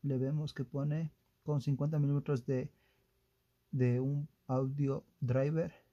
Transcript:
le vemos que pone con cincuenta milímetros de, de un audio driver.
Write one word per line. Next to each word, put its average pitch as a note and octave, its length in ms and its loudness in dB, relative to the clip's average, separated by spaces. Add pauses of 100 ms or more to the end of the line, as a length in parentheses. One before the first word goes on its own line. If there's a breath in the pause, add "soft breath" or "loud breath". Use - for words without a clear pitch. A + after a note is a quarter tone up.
le C#3 160 -2
vemos C#3+ 360 -2
que C#3 120 -6
pone D3 460 -2 (320)
con D3 180 0
cincuenta D3 380 0
milímetros C#3+ 460 0
de, C3+ 260 -2 (1000 soft breath)
de B2 280 4
un C#3+ 280 0 (200)
audio C3+ 580 0 (140)
driver. C#3 720 0